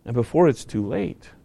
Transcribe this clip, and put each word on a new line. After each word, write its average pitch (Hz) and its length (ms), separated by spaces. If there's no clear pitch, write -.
And 117 100
before 151 340
it's 127 160
too 107 200
late, - 460